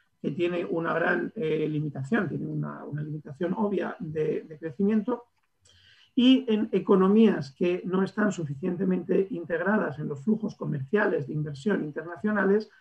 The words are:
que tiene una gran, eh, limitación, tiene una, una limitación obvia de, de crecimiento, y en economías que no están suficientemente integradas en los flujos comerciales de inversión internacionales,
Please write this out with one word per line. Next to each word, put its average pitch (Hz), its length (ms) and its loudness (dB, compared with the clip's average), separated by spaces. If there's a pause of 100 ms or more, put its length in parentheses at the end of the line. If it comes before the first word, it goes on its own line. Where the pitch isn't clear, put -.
(200)
que 156 120 -4
tiene 175 320 -2
una 165 300 -2
gran, 175 420 0
eh, 156 320 -2
limitación, 151 600 -2
tiene 151 200 -6
una, 147 360 -6
una 147 180 -6
limitación 156 540 -6
obvia 202 440 -2
de, 156 420 -2
de 156 160 -16
crecimiento, 208 680 0 (880)
y 254 320 6
en 220 240 2
economías 196 800 6
que 180 320 -2
no 185 180 0
están 202 300 0
suficientemente 180 1000 -2
integradas 170 680 -2
en 151 80 -6
los 143 160 -8
flujos - 320 0
comerciales 151 720 -2
de 156 60 -6
inversión 151 500 -2
internacionales, 196 840 0 (120)